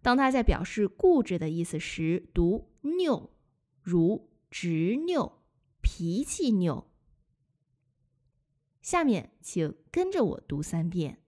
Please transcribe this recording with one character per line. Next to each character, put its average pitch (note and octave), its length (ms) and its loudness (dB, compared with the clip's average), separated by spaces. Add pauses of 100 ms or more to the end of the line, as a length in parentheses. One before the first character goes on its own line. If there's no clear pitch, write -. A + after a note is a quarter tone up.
当 B3 140 4
它 C4 140 4
在 C4 120 2
表 F3+ 220 2
示 G#3 240 -2
固 E4 340 4
执 F3+ 160 -2
的 E3 100 -4
意 E3 140 -2
思 E3 160 -6
时， D#3+ 560 -4
读 F3+ 380 0 (100)
拗， D#4+ 480 -2 (500)
如 F3 500 0 (200)
执 E3+ 460 -2
拗、 D#4+ 460 -4 (380)
脾 F3 440 -2
气 D4+ 260 -2
拗。 F3+ 400 0 (1900)
下 F4 240 0
面 G3+ 360 0
请 - 360 -4 (140)
跟 F#4 200 -2
着 F4+ 140 0
我 - 160 -4
读 C#3+ 200 -6
三 E3 300 -4
遍。 E3 380 -6